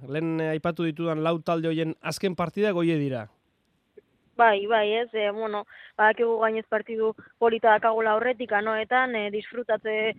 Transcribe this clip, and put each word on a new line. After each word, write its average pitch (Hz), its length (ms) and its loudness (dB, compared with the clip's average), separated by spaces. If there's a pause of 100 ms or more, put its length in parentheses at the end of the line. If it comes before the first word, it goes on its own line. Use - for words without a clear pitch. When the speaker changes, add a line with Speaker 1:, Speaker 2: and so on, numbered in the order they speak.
Speaker 1:
Lehen, 160 360 -2
eh, 160 120 0
aipatu 165 340 -2
ditudan 160 380 -2
lau 165 160 0
talde 165 280 -2
horien 160 320 -2
azken 165 360 -4
partidak 196 400 -2
hoe 170 100 0
dira? 139 420 -2 (1120)
Speaker 2:
Bai, 208 260 4
bai, 214 280 2
ez, 233 180 -2
e, 214 180 -2
bueno, 208 360 -6 (320)
badakigu 226 420 4
gainez 220 260 0
partidu 220 460 -2 (240)
polita 226 400 4
dakagula 220 400 2
aurretik, 233 380 -2
anoetan, 220 600 0
e, 208 140 -4
disfrutatze-, 214 880 -4